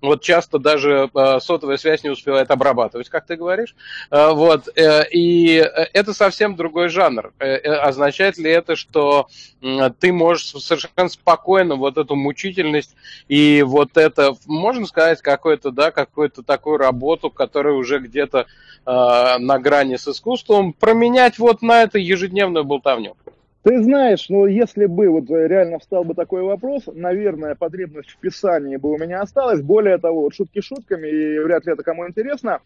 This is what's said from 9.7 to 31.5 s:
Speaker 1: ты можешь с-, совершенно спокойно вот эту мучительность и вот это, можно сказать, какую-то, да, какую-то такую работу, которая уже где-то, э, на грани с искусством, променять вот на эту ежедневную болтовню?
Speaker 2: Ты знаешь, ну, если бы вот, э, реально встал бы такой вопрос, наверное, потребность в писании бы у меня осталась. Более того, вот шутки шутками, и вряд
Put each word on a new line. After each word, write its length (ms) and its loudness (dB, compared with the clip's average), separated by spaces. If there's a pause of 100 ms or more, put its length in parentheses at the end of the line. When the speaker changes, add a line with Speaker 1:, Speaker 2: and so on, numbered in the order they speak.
Speaker 1:
ты 120 2
можешь 340 0
с-, 140 -16
совершенно 480 -4
спокойно 680 0
вот 200 -4
эту 200 -2
мучительность 800 -4 (320)
и 360 4
вот 320 0
это, 380 2 (120)
можно 400 -4
сказать, 360 0
какую-то, 480 -2
да, 220 -2
какую-то 500 -4
такую 360 -4
работу, 520 -2
которая 440 -2
уже 260 -4
где-то, 460 -4 (400)
э, 520 2
на 220 0
грани 360 2
с 120 -10
искусством, 640 -2
променять 680 2
вот 240 2
на 220 6
эту 140 -2
ежедневную 680 -2
болтовню? 500 -2 (480)
Speaker 2:
Ты 200 4
знаешь, 480 2
ну, 160 2
если 400 0
бы 220 2
вот, 220 -2
э, 160 0
реально 320 0
встал 240 -4
бы 120 -6
такой 280 -6
вопрос, 500 -6
наверное, 640 -6
потребность 560 -12
в 60 -20
писании 600 -4
бы 140 -6
у 80 -4
меня 220 -8
осталась. 400 -2
Более 380 2
того, 240 -2
вот 120 -4
шутки 260 -8
шутками, 480 -10
и 300 -4
вряд 280 -2